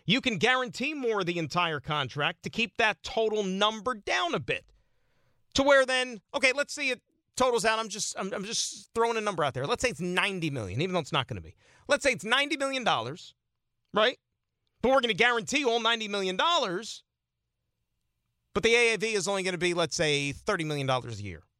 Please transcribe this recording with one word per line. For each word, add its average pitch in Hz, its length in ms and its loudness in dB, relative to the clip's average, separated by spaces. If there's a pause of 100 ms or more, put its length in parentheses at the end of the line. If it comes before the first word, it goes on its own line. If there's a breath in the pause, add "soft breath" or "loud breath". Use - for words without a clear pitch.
you 233 160 4
can 226 160 0
guarantee 254 560 0
more 240 260 -2
of 190 60 0
the 170 120 -2
entire 165 440 -2
contract 147 640 -4
to - 60 -8
keep - 280 -4
that 220 260 0
total 214 400 0
number 208 520 -2
down 339 380 -2
a 208 60 0
bit. - 240 -4 (920)
To 277 80 4
where 277 220 6
then, 254 360 -2 (120)
okay, 262 220 2
let's 277 180 -4
say 294 140 -4
it 247 140 -4 (340)
totals 240 300 2
out. 220 120 2
I'm 220 120 -4
just, 196 280 -6
I'm, 202 160 -6
I'm 190 120 -6
just - 500 -6
throwing 233 220 2
a 220 40 -2
number 196 220 -2
out 139 100 0
there. 135 140 -4
Let's - 140 -2
say 254 80 0
it's 185 100 -8
ninety 180 500 -2
million, 113 320 -4
even 185 120 -2
though 180 80 0
it's 135 100 -8
not 139 160 0
gonna 98 140 -8
be. 80 140 -18 (340 soft breath)
Let's 285 160 2
say 262 80 4
it's 208 100 -8
ninety 277 320 2
million 269 300 -2
dollars, 143 500 -2 (580)
right? 214 240 4 (640)
But 240 100 4
we're 269 100 6
gonna 233 120 2
guarantee 233 520 2
all 233 160 2
ninety 226 260 2
million 196 300 -2
dollars, 240 680 0 (1500)
but 202 100 0
the 226 100 6
A 233 200 6
A 220 40 0
V 220 140 -2
is 196 160 0
only 196 160 0
gonna 180 140 -2
be, 175 160 0
let's 170 240 -2
say, 143 340 0
thirty 170 320 -4
million 147 240 -4
dollars 123 320 -2
a 104 40 -10
year, 87 200 -12 (160)